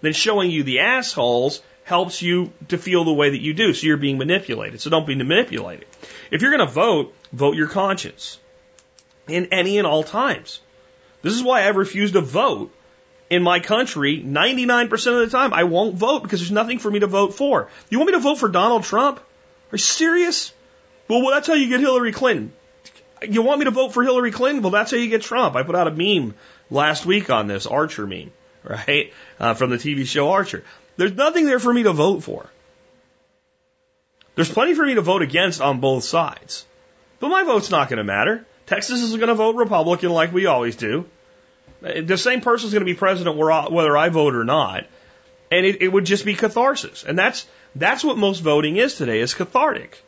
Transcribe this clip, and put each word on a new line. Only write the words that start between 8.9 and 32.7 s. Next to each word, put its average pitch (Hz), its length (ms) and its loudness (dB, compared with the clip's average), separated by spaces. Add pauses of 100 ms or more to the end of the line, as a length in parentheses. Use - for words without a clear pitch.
in 180 200 -2
any 185 300 0
and 202 100 2
all 156 160 2
times. 196 560 -6 (600)
This 196 120 -2
is 240 80 -4
why 247 220 2
I 196 60 4
refuse 190 420 0
to 185 100 4
vote 156 500 -2 (580)
in 175 120 2
my 175 180 4
country. 170 580 -2
Ninety-nine 240 720 0
percent 240 260 0
of 240 60 2
the 226 140 0
time, 247 180 2
I 170 100 2
won't 180 320 0
vote 233 280 0
because 185 180 -4
there's 175 100 -6
nothing 233 260 0
for 214 140 -4
me 208 80 0
to 202 80 2
vote 196 260 0
for. 269 360 0 (200)
You 214 80 0
want 330 140 2
me 370 60 2
to - 20 2
vote 285 180 2
for 233 120 0
Donald 196 340 2
Trump? 254 360 0
Are - 40 -20 (480)
you 214 80 -6
serious? 339 760 0 (540)
Well, 233 140 2
well, 262 100 2
that's 285 160 0
how 320 80 4
you 277 140 2
get 247 100 2
Hillary 254 320 2
Clinton. 185 400 -2 (760)
You 214 140 0
want 269 160 2
me 285 80 0
to 262 60 2
vote 262 220 -2
for 240 100 2
Hillary 247 260 2
Clinton? 262 320 -2
Well, 190 80 0
that's 208 220 0
how 254 60 0
you 233 120 -2
get 220 140 0
Trump. 226 320 0
I 127 80 0
put 170 120 -4
out 175 120 2
a 156 40 -2
meme 156 440 -2 (340)
last 151 340 0
week 185 280 0
on 107 160 0
this, 98 180 -6
Archer 143 400 -4
meme, 92 260 -12 (320)
right? 143 480 -2 (280)
Uh, 113 160 0
from 127 160 -2
the 120 80 -2
T 147 160 -6
V 135 100 -4
show 143 260 0
Archer. 196 320 -2 (340)
There's 185 160 0
nothing 311 320 2
there 262 140 2
for 247 140 2
me 240 100 4
to 202 100 4
vote 160 300 2
for. - 240 -10 (1900)